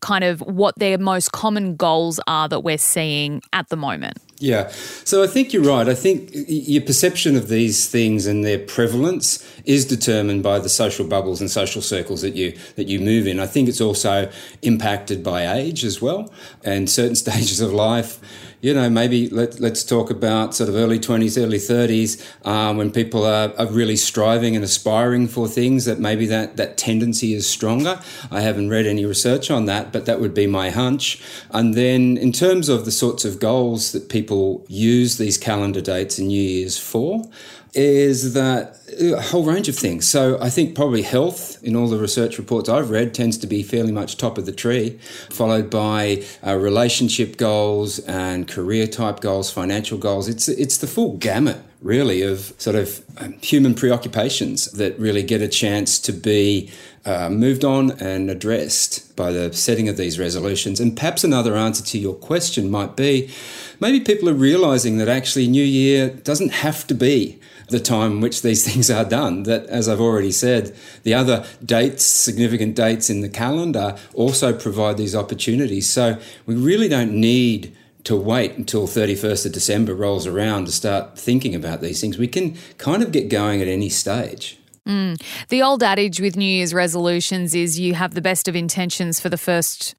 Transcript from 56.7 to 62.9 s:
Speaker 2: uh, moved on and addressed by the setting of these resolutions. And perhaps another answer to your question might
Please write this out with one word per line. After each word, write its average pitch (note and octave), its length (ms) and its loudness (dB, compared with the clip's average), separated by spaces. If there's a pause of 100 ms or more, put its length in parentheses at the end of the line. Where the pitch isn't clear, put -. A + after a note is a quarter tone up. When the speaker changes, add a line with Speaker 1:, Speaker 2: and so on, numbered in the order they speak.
Speaker 2:
uh, F2+ 240 -2
moved C3 360 2
on C3+ 260 4 (100)
and F#2+ 300 -2
addressed F#2 840 -2
by F2+ 160 -2
the F2 220 -2
setting A2 380 0
of G2 80 -4
these E2+ 200 -4
resolutions. F#2+ 640 -2
And A2+ 160 0
perhaps D#3+ 260 -2
another A#2+ 320 2
answer A2 300 0
to - 140 -4
your G2 160 -2
question D3+ 560 -2
might G2+ 260 -4